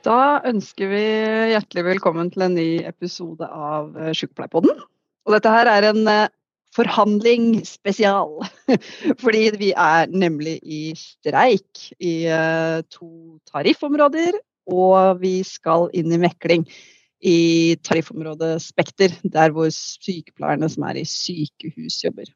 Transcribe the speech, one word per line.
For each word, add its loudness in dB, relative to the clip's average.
Da 2
ønsker -4
vi -2
hjertelig -4
velkommen -2
til -4
en 0
ny -2
episode -12
av, -8
eh, -6
Sykepleierpodden. -2
Og 2
dette 4
her 4
er 4
en, 2
eh, 2
forhandlingsspesial, 0
<laughs> -2
fordi 2
vi 0
er 4
nemlig -2
i -10
streik -2
i, -4
eh, 0
to -20
tariffområder, 0
og 4
vi -2
skal -2
inn -2
i 2
mekling 0
i 4
tariffområdet -4
Spekter, -2
der 2
hvor 0
sykepleierne -6
som -8
er -8
i -8
sykehus -10
jobber. -8